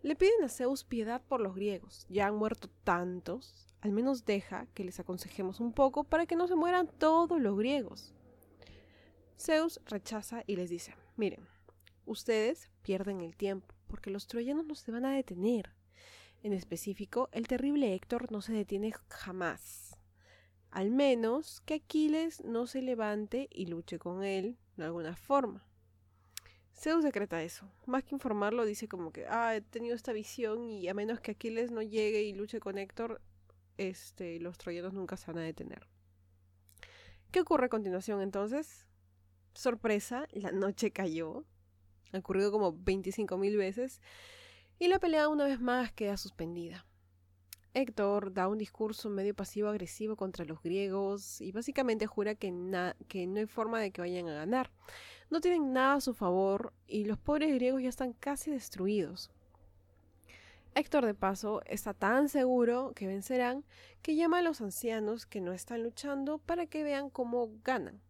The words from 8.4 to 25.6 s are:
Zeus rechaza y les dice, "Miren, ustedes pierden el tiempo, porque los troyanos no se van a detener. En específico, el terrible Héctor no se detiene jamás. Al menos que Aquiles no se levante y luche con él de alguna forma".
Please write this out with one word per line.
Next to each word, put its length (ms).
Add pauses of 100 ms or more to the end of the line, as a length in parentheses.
Zeus 480
rechaza 600
y 120
les 120
dice, 260 (220)
"Miren, 300 (580)
ustedes 640 (120)
pierden 400
el 140
tiempo, 380 (140)
porque 240
los 160
troyanos 380
no 100
se 160
van 140
a 100
detener. 580 (680)
En 80
específico, 800
el 160
terrible 460
Héctor 360
no 120
se 100
detiene 400 (180)
jamás. 880 (720)
Al 200
menos 680
que 140
Aquiles 680
no 240
se 140
levante 680
y 180
luche 320
con 240
él 340 (180)
de 80
alguna 320
forma". 500 (1080)